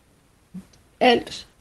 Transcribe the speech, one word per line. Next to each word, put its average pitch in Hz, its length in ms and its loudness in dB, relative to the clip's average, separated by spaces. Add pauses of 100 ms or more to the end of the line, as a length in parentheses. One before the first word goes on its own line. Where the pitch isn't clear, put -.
(1000)
Alt - 480 0 (140)